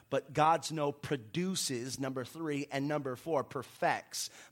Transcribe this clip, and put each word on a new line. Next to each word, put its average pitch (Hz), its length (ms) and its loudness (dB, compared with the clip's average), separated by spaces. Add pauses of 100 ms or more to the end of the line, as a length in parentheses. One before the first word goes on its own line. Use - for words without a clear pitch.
(100)
but - 220 0
God's 160 380 4
no 147 220 0
produces, 135 1040 -2
number 131 260 -2
three, 147 460 -4
and 139 180 0
number 143 280 -2
four, 147 260 0
perfects. - 880 -2 (220)